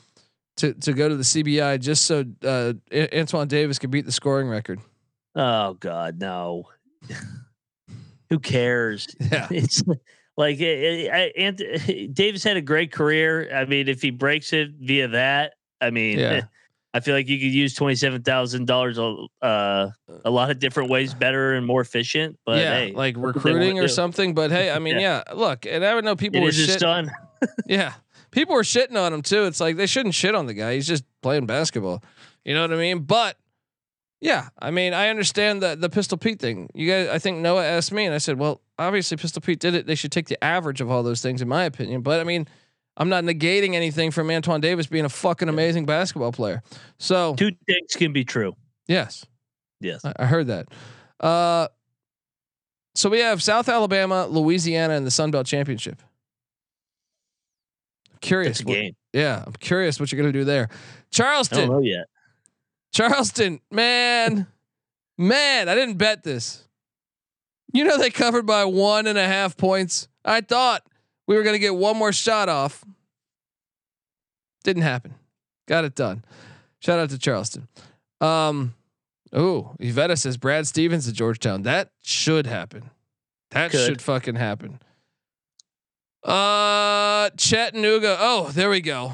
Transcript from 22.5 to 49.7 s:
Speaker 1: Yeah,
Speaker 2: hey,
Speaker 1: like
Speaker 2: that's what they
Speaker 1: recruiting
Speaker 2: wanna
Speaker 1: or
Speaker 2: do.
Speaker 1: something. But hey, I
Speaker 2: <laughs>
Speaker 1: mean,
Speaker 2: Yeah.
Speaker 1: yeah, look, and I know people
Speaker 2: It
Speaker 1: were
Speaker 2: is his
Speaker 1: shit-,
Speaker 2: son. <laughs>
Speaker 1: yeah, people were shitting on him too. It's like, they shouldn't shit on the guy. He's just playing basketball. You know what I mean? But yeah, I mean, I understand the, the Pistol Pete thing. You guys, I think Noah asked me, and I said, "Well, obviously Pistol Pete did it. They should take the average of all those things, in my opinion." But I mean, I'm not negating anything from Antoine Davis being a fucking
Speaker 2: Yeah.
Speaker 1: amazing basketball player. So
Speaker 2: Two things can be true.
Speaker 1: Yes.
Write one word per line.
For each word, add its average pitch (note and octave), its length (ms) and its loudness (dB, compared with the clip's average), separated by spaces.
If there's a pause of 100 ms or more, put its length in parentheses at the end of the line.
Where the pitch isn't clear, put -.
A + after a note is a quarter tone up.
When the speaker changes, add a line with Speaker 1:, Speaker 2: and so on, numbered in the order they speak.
Speaker 1:
Yeah, D#3+ 160 2
Speaker 2:
hey, B2 180 -2
Speaker 1:
like C3 220 -2
Speaker 2:
that's A#2+ 80 -8
what B2+ 120 -2
they C#3+ 40 -4 (120)
Speaker 1:
recruiting F3+ 240 2
Speaker 2:
wanna F#3 100 0
Speaker 1:
or - 20 4
Speaker 2:
do. F3 80 0
Speaker 1:
something. F3 400 0
But D#3 160 2
hey, F3 220 2
I D3+ 60 -2
Speaker 2:
<laughs> - 20 -2
Speaker 1:
mean, D#3+ 180 -2
Speaker 2:
Yeah. F3+ 300 0
Speaker 1:
yeah, - 60 -12
look, E3+ 320 -2
and D#3+ 180 -2
I A3+ 160 2
know G#3+ 160 0
people G3 240 0
Speaker 2:
It - 20 4
Speaker 1:
were E3+ 60 4
Speaker 2:
is D#3 80 2
his D#3 100 4
Speaker 1:
shit-, F#3+ 140 2
Speaker 2:
son. E3+ 280 0 (300)
<laughs> - 280 -4
Speaker 1:
yeah, F#3 260 0 (400)
people D4+ 240 2
were A#3 60 4
shitting B3 380 0
on F3 120 0
him D3+ 100 -4
too. G3+ 220 2
It's E3+ 160 -2
like, E3 160 0
they F#3+ 100 0
shouldn't G#3+ 300 0
shit G3 180 2
on F3 120 0
the A#2 80 -8
guy. A2 200 -2
He's C#3 140 -2
just D3+ 160 -2 (180)
playing C3+ 240 0
basketball. A2 560 -2 (420)
You C#3 100 -2
know D#3 80 2
what E3 100 -2
I E3 40 0
mean? F3 240 0
But G3+ 360 0 (840)
yeah, G#3+ 280 0 (100)
I C#3+ 140 -6
mean, F3+ 200 0
I G3 180 0
understand G#3 520 0
the, E3+ 140 0
the E3 140 -2
Pistol F#3+ 280 -2
Pete A3 220 -2
thing. A2 340 -6
You D#3+ 160 -2
guys, F#3 180 2
I C#3+ 120 -2
think F#3 180 -4
Noah E3+ 260 2
asked E3 280 0
me, G#3 120 -2
and F3 120 0
I - 20 -2
said, D3 180 -2
"Well, C#3+ 260 -2 (180)
obviously F3+ 360 -2
Pistol E3 260 -8
Pete E3+ 180 -2
did F3 160 0
it. E3 100 -4
They D#3 80 -2
should C#3+ 160 -4
take E3 160 -2
the - 160 -4
average D3+ 380 0
of A#2+ 100 -2
all B2 140 2
those A#2+ 180 -2
things, B2+ 180 -2
in B2+ 60 -4
my D3+ 180 0
opinion." B2+ 380 -6
But D3+ 180 0
I E3 40 -4
mean, E3+ 220 -2 (520)
I'm D#3+ 100 0
not F3+ 160 2
negating E3+ 500 2
anything E3 360 0
from D#3+ 200 -2
Antoine D#3+ 300 0
Davis E3 260 0
being D#3 200 0
a - 20 -4
fucking E3+ 400 0
Speaker 2:
Yeah. D#3 60 0
Speaker 1:
amazing E3 320 2
basketball D3+ 460 0
player. A2+ 300 -4 (360)
So F3 380 2
Speaker 2:
Two G3+ 160 2 (140)
things F3+ 300 0
can D#3+ 160 2
be C#3 120 2
true. G#2+ 280 -2 (360)
Speaker 1:
Yes. D#3+ 360 -2 (560)